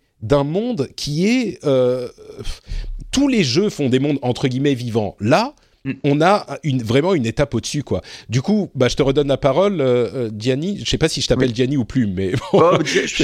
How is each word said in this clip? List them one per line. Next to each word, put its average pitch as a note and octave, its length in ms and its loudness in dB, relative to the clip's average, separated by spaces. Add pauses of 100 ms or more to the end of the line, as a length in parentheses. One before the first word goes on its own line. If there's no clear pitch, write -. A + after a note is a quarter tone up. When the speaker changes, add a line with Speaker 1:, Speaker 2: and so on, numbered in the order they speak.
(220)
Speaker 1:
d'un C#3 220 2
monde F3+ 520 -4
qui D3+ 300 -2
est, A#3 400 -2
euh, B2+ 420 2 (1000)
tous C#4 180 2
les A3+ 160 2
jeux D3+ 240 2
font C#3+ 220 -2
des C3 80 4
mondes, C#3+ 240 0
entre B2+ 260 -2
guillemets, C3+ 260 0
vivants. A2+ 460 -4
Là, F3+ 340 2 (300)
Speaker 2:
Mm. C3+ 80 -6 (100)
Speaker 1:
on D3 180 2
a F#3+ 260 2 (180)
une, C3 180 0
vraiment C#3 320 2
une B2 120 0
étape C3+ 280 -2
au-dessus, B2 300 -4
quoi. F#2 180 -4 (260)
Du B2 140 0
coup, G3+ 320 0
bah, C3 140 4
je - 80 -4
te D3 80 2
redonne C#3 240 2
la C3+ 80 2
parole, E3 440 2
euh, B2 340 2
euh, A#2+ 220 -4
Gianni. C3 480 -2
Je - 60 -4
sais A#2 80 0
pas D#3+ 100 0
si D3 120 -6
je - 80 -2
t'appelle B2+ 220 2
Speaker 2:
Oui. A2+ 40 -4
Speaker 1:
Gianni B2+ 220 0
ou B2+ 80 0
Plume, G#2+ 280 0
mais F#2 200 -2
<laughs> - 200 -4
bon, G3+ 80 6
Speaker 2:
Oh, E3+ 240 4
Gi-, E3 220 0
Speaker 1:
c'est - 180 -6